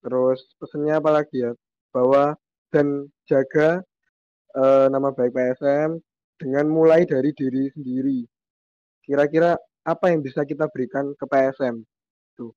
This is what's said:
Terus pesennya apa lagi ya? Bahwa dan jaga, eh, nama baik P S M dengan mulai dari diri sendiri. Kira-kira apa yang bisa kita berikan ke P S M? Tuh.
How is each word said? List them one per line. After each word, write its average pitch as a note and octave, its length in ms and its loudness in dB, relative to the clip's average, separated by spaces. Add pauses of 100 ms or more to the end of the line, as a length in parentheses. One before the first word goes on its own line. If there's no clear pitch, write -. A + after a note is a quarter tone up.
Terus B2+ 520 -2
pesennya D3+ 440 -4
apa D#3 80 2
lagi D3 320 0
ya? A#2 80 -4 (400)
Bahwa C#3 480 2 (320)
dan C#3+ 400 0 (160)
jaga, D#3 560 0 (720)
eh, C3+ 320 4
nama C3+ 240 0
baik B2 240 -2
P C3 40 -2 (200)
S - 80 -12
M D#3 320 -2 (400)
dengan C#3+ 280 -2
mulai D#3+ 400 4
dari C#3+ 280 0
diri C3+ 360 -4
sendiri. C3 560 -6 (760)
Kira-kira D3+ 520 2 (320)
apa E3 240 0
yang D#3 120 0
bisa C#3 240 -6
kita D3+ 240 -4
berikan C#3 440 -6
ke C3+ 120 -12
P C#3+ 120 -4
S C3+ 240 0
M? A#2 240 -6 (480)
Tuh. A#2 220 -16